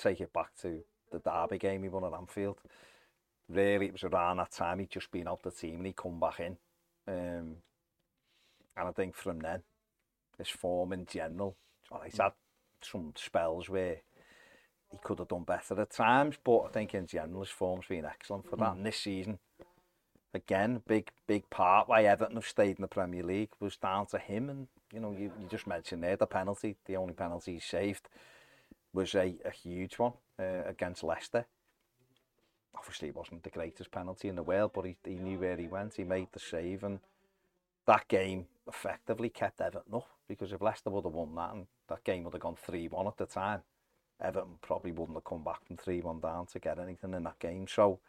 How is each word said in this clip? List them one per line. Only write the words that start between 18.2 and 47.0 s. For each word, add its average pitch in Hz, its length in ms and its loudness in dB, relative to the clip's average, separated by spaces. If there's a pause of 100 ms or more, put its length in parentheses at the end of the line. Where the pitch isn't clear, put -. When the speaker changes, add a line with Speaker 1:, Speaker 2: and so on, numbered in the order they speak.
Speaker 1:
for - 60 -8
that. 107 200 2
Speaker 2:
Mm. - 20 -10
Speaker 1:
And 98 100 -2
this 113 120 -2
season, 95 420 -4 (920)
again, 101 540 2
big, 110 240 2 (160)
big 104 240 2
part 95 380 8
why 110 160 10
Everton 104 320 6
have 110 100 -6
stayed 101 300 4
in 98 60 -6
the 95 40 -2
Premier 90 380 -2
League 98 340 0
was 101 180 -4
down 98 300 0
to - 120 -2
him. 113 300 -4
And, 139 200 -8 (260)
you 110 60 -8
know, 107 100 -4
you, 98 300 -6
you 92 100 -10
just 107 160 -6
mentioned 87 380 -4
there 90 100 4
the 101 140 4
penalty, 101 480 -2 (100)
the 95 100 -2
only 92 180 -2
penalty 87 400 -4
he 85 40 -6
saved 95 500 -2 (840)
was 95 200 0
a, 92 200 4 (120)
a 90 40 -4
huge 90 480 -8
one, 120 140 4 (260)
uh, 92 280 -2
against 90 360 -4
Leicester. 82 440 0 (1300)
Obviously, - 320 -8
it 71 80 -10
wasn't 85 260 -12
the - 60 -10
greatest 82 420 -8
penalty 90 380 -6
in 95 80 -4
the 87 60 -2
world, 95 320 4
but 92 100 -2
he, 90 180 -8
he 92 120 -8
knew 92 240 -4
where 90 180 0
he 85 100 -4
went. 98 280 -6
He 98 100 -4
made 92 260 0
the - 80 -12
save, 90 460 -4
and 98 160 -2 (840)
that 107 200 10
game 95 420 2 (200)
effectively 110 640 -4
kept - 320 -2
Everton 90 320 -4
up, - 160 -4 (180)
because 101 240 -6
if 95 80 -6
Leicester 104 300 0
would 98 140 -2
have 82 100 -4
won 80 220 -4
that 90 180 -4
and 92 120 -12 (220)
that - 160 -6
game 90 200 0
would 85 100 -8
have 85 80 -8
gone 85 120 -4
three 85 320 -6
one 85 200 -2
at 104 100 -4
the 95 80 -2
time, 95 380 -2 (580)
Everton 87 400 -2
probably 85 320 -2
wouldn't 80 240 -6
have 80 80 -8
come 82 180 -6
back 80 220 -6
from 90 140 -12
three 90 240 -2
one 82 180 -4
down 82 280 -2
to - 100 -10
get 80 200 -4
anything 92 360 -8